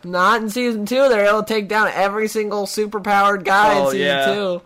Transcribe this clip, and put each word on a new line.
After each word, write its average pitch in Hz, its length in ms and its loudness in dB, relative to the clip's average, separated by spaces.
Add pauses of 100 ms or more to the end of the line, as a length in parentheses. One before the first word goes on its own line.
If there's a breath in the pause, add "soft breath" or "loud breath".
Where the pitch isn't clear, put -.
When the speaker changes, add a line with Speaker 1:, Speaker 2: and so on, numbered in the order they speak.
Speaker 1:
Not 180 380 2
in 220 80 -6
season 226 360 -2
two. 262 220 2
They're 214 180 4
able 214 160 2
to 214 60 -6
take 214 220 -2
down 214 240 0
every 202 340 -2
single 208 380 -4
superpowered 202 800 0
guy 202 340 2
in 139 60 2
Speaker 2:
Oh, 135 60 0
Speaker 1:
season 135 160 -2
Speaker 2:
yeah. 139 180 0
Speaker 1:
two. 180 400 -2